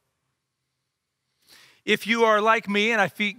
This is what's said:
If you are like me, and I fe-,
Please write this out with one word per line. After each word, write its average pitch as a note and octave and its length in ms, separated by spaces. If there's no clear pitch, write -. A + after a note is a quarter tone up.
If G3+ 220
you A#3 160
are G#3+ 160
like A3 300
me, G#3 220
and A3 100
I F3+ 80
fe-, G3+ 300